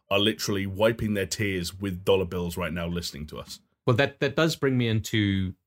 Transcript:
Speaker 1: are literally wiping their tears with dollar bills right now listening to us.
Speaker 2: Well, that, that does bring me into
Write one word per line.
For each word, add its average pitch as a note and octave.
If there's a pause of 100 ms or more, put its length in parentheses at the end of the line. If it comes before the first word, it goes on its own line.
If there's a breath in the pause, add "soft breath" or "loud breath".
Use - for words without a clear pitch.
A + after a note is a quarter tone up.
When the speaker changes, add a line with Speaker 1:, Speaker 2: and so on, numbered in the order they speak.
Speaker 1:
are G2
literally G2+
wiping G#2+
their G2
tears F#2
with F#2+
dollar F#2+
bills F2
right F2
now E2+
listening E2+
to B1
us. - (260)
Speaker 2:
Well, B2
that, C#3
that C3+
does D#3+
bring C3+
me B2
into G2+ (120)